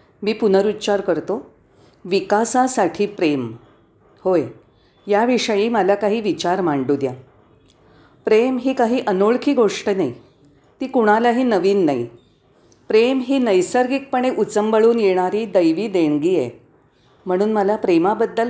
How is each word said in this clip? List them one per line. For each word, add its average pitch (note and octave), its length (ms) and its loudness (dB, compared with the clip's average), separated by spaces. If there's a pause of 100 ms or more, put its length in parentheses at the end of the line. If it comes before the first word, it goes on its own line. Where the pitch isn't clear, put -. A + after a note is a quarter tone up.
(220)
मी G#3 120 -2
पुनरुच्चार G3+ 680 0
करतो, F3 380 -4 (680)
विकासासाठी G#3 1000 0
प्रेम. D3 460 -2 (720)
होय, F#3 200 0 (640)
याविषयी G#3+ 640 0
मला A#3 260 0
काही A3 260 -2
विचार F#3 400 -2
मांडू C#3+ 340 0
द्या. C3 180 -4 (1120)
प्रेम A#3+ 340 2
ही C4 120 -2
काही B3 340 0
अनोळखी A3 460 0
गोष्ट A3 360 0
नाही, F3+ 240 -2 (680)
ती C4+ 60 -6
कुणालाही A#3 560 2
नवीन G3+ 420 2
नाही. C3 200 0 (840)
प्रेम B3 340 2
ही C4 140 0
नैसर्गिकपणे B3 920 0
उचंबळून A3 680 2
येणारी F#3+ 460 0
दैवी F#3 420 2
देणगी E3 500 0
आहे, B2 120 -2 (760)
म्हणून F#3+ 280 0
मला G#3 220 0
प्रेमाबद्दल G#3+ 760 0